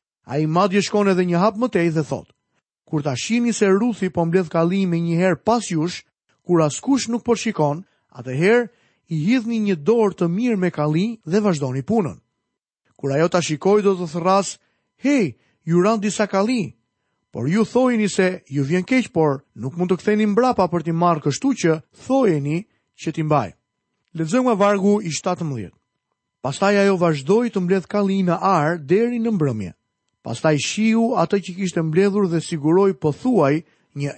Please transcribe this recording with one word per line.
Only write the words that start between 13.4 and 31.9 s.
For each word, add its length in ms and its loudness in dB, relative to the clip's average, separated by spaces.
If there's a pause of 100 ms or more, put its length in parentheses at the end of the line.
shikoj, 420 0
do 140 2
të 160 -8
thrras: 460 0 (440)
'Hey, 340 2 (280)
ju 180 2
ran 180 2
disa 260 -2
kallinj.' 480 -2 (580)
Por 160 -4
ju 160 2
thojini 440 2
se 400 0
ju 160 -4
vjen 200 0
keq, 280 0
por 320 0 (100)
nuk 220 -8
mund 140 -2
të 60 2
ktheni 300 0
mbrapa 420 2
për 140 -2
t'i 100 -4
marrë, 300 2
kështu 320 -2
që 280 0 (240)
thojeni 600 0 (340)
që 120 -6
t'i 100 -6
mbaj." 280 0 (640)
Lexojmë 300 -2
nga 100 2
vargu 480 2
i 80 -6
shtatëmbëdhjetë. 680 -6 (640)
Pastaj 360 0
ajo 180 2
vazhdoi 540 0
të 100 -4
mbledh 260 -2
kallinj 400 0
në 140 0
ar 380 2
deri 420 0
në 160 -2
mbrëmje. 360 -2 (500)
Pastaj 360 0
shiu 580 0
atë 240 0
që 160 -12
kishte 260 -4
mbledhur 460 2